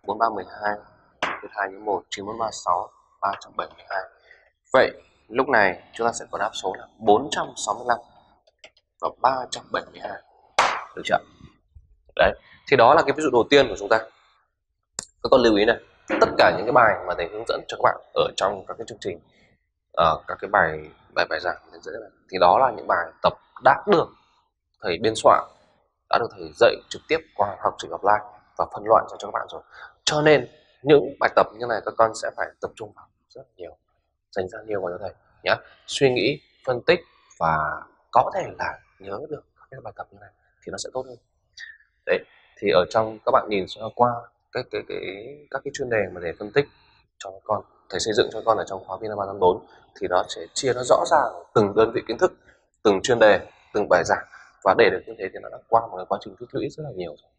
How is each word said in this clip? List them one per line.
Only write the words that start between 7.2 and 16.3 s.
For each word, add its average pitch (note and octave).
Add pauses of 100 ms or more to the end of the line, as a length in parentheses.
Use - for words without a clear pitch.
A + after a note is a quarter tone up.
trăm F3 (100)
sáu -
mươi A#2
lăm A#2 (1000)
và - (120)
ba C3
trăm A#2+
bảy F2+ (100)
mươi -
hai. G2 (760)
Được F2+
chưa? - (1000)
Đấy. F2+ (360)
Thì C#3
đó A#2+
là D#3+
cái C#3+
ví D#3
dụ D3+
đầu A#2
tiên C#3
của G2
chúng G2+
ta. A2 (1000)
Các -
con C3+
lưu A#2
ý G2+
này, A2+ (440)
tất A3 (100)